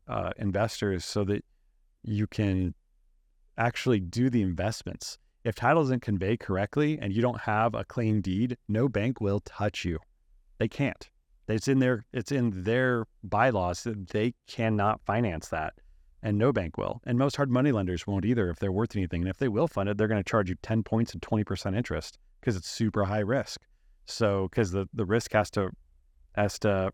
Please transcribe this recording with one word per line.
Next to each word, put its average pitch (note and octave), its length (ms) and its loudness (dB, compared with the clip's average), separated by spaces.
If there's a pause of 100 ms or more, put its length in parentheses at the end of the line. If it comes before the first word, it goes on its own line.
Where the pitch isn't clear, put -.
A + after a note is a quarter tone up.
uh, F#2+ 280 -4
investors G2+ 680 -2
so G#2 200 -2
that G2+ 200 -2 (580)
you G#2+ 240 -2
can F#2 480 0 (840)
actually A#2 440 2
do A2+ 300 0
the A#2+ 120 4
investments. F#2 760 -4 (260)
If A2+ 100 -2
title D3+ 300 4
isn't C3 160 2
conveyed G2+ 400 0
correctly C#3+ 600 0
and G#2 120 -4
you A2+ 100 2
don't A#2+ 180 0
have A2 340 2
a A#2 100 -4
clean A2 360 2
deed, G#2+ 360 0 (120)
no A2+ 200 2
bank A2 320 0
will G2+ 200 2
touch - 440 -4
you. E2 140 -2 (600)
They A#2 100 0
can't. - 400 -4 (380)
It's A2 220 -2
in C3+ 100 4
their, B2+ 340 2
it's B2+ 200 -4
in A2+ 320 -2
their A#2+ 420 0 (160)
bylaws G#2 640 2
that G#2 240 -6
they A2 260 0 (120)
cannot G#2+ 580 0
finance G2+ 440 -2
that, D#2+ 260 -4 (480)
and G#2+ 160 0
no B2+ 140 4
bank F2+ 260 -2
will. - 260 -4
And A#2+ 140 0
most C#3 180 0
hard C#3 140 0
money C3 200 4
lenders F#2 360 0
won't G2 180 0
either A2 240 2
if E2 100 -4
they're G2 140 -2
worth G#2+ 240 0
anything. F2 240 -2
And F2+ 80 0
if F#2 80 -4
they C3+ 120 0
will A#2 200 2
fund G2+ 220 -2
it, G2+ 80 -2
they're G#2+ 100 4
gonna G#2 160 2
charge G#2 240 2
you F2+ 140 -2
ten A2+ 200 0
points A2+ 300 0
and F2 80 -10
twenty G#2+ 240 0
percent F#2+ 320 -4
interest E2 420 -4 (220)
'cause A2 160 0
it's F2 120 -8
super G#2+ 360 0
high G#2 160 0
risk. A#2 400 -2 (460)
So, G2 420 0
'cause G#2 220 0
the, F#2+ 240 -2
the A2+ 100 -2
risk A2 300 0
has G#2+ 180 4
to, F#2+ 180 0 (640)
has G#2 260 0
to G2 340 2